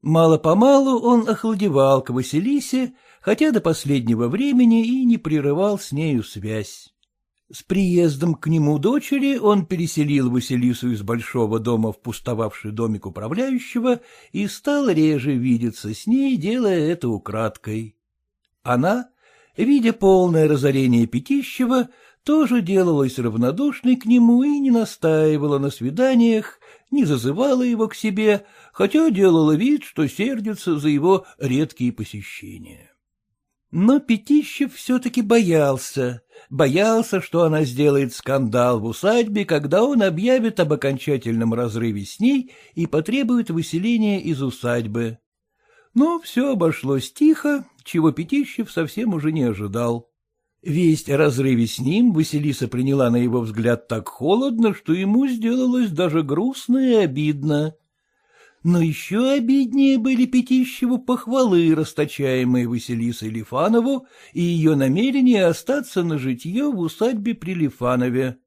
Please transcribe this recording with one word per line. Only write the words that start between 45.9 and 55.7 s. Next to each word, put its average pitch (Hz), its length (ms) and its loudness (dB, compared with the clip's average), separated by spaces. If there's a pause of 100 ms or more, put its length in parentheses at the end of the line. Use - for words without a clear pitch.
Но 330 240 2
все 277 320 -2
обошлось 147 600 -2
тихо, 294 540 0 (180)
чего 160 280 2
Пятищев 233 600 -6
совсем 180 440 -4
уже 156 160 -2
не 156 100 -2
ожидал. 117 720 -4 (500)
Весть 156 460 2
о 143 80 2
разрыве 131 500 2
с - 100 -10
ним 190 360 2
Василиса 147 560 -2
приняла, 131 400 0
на 120 80 2
его 120 240 0
взгляд, 113 480 -2
так 110 180 -8
холодно, 226 680 0
что - 200 -4
ему 208 340 0
сделалось 247 640 0